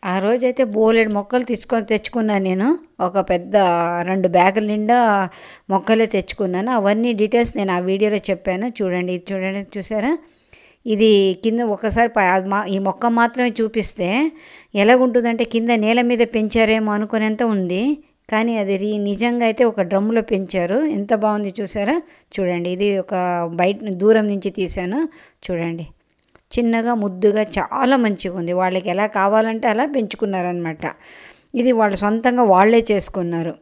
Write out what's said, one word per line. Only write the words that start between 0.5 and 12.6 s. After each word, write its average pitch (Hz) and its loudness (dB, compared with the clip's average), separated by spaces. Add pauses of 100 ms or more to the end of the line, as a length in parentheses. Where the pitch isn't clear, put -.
బోలెడు 220 2
మొక్కలు 220 -2
తీసుకొని, 226 -2
తెచ్చుకున్నాను 214 0
నేను. 190 0 (320)
ఒక 180 0 (140)
పెద్ద 185 -2 (540)
రెండు 190 0
బ్యాగుల 190 4
నిండా 214 2 (720)
మొక్కలే 214 2
తెచ్చుకున్నాను. 190 -2
అవన్నీ 220 2
డీటెయిల్స్ 220 0
నేను 190 -2
ఆ 180 0 (100)
వీడియోలో 208 0
చెప్పాను. 190 -2 (120)
చూడండి, 180 -2
ఇది 180 -8
చూడండి, 190 -4 (140)
చూసారా? 214 -2 (720)
ఇది 220 4 (320)
కింద 233 0 (120)
ఒకసారి 226 0
ప-, 190 4
అది 190 0
మా, 196 0